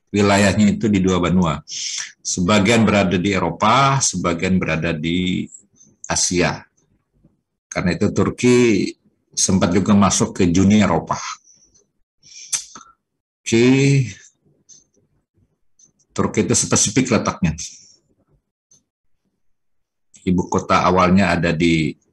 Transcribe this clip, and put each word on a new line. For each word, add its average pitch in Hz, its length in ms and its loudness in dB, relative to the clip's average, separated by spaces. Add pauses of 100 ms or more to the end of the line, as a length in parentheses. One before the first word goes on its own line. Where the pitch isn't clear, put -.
(140)
wilayahnya 101 640 2
itu - 80 -2
di 101 160 2
dua 92 160 2
benua. 85 400 0 (640)
Sebagian 104 640 0
berada 95 320 0
di 95 160 -2
Eropa, 110 640 0
sebagian 90 580 -2
berada 85 380 -2
di 87 500 -4 (600)
Asia. 85 560 -2 (1120)
Karena 87 160 -2
itu 98 160 -2
Turki 104 800 2 (480)
sempat 95 320 0
juga 95 240 0
masuk 101 400 2
ke 92 160 0
Uni 98 320 4
Eropa. 82 400 -2 (2250)
Oke. 131 640 2 (2000)
Turki - 240 -2
itu 117 160 0
spesifik - 560 -2
letaknya. 95 400 -2 (2750)
Ibu 90 240 -2
kota 92 400 0
awalnya 92 480 2
ada 82 160 0
di 80 400 0 (200)